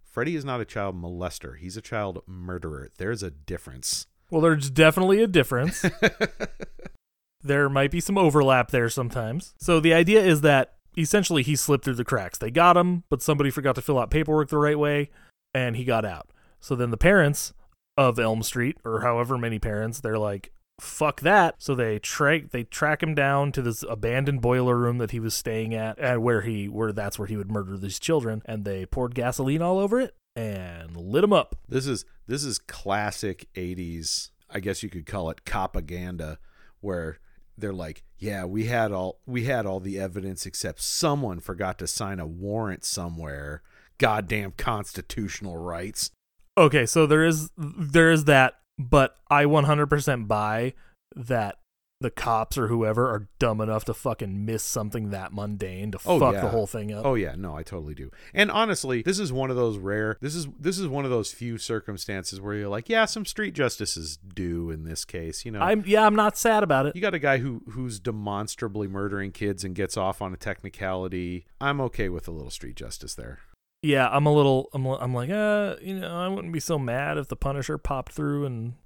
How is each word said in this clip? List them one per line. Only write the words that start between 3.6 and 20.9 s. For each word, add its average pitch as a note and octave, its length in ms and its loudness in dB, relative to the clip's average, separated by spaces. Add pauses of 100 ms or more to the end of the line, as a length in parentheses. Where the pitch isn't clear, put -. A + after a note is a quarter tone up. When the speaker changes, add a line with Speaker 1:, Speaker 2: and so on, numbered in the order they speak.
Speaker 2:
Well, D#3+ 100 2
there's D3+ 300 4
definitely F#3 520 6
a A#3 40 6
difference. D#3 640 2
Speaker 1:
<laughs> - 40 -12 (1500)
Speaker 2:
There C#3+ 280 2
might C#3 200 4
be E3+ 100 0
some G3 180 0
overlap C#3 520 6
there A#2 200 4
sometimes. A#2+ 680 -4
So D#3+ 220 4
the E3 140 8
idea F3 280 8
is D#3+ 200 6
that C#3+ 320 6 (240)
essentially E3 440 4
he C#3+ 140 2
slipped C#3 280 2
through C3 100 0
the A#2 100 -2
cracks. G2+ 340 -2
They A2+ 120 -4
got E3+ 260 8
him, F3+ 320 2
but C#3 140 0
somebody C#3+ 280 2
forgot C3+ 260 0
to C3 60 -6
fill C#3 160 2
out A2+ 120 0
paperwork D3+ 400 2
the D3+ 80 2
right D3 200 4
way, D3 320 0 (440)
and B2 220 0
he B2 80 -4
got A2+ 200 2
out. F2 240 -8 (320)
So - 160 -4
then A#2+ 140 0
the A2+ 80 -2
parents E3+ 560 4 (420)
of B2+ 220 4
Elm A2+ 240 2
Street, B2 420 -2
or A2 160 -2
however A#2+ 380 0
many A#2 200 -2
parents, A2 420 -4
they're A2 180 -2
like, G2+ 340 -4 (260)
"Fuck - 440 -4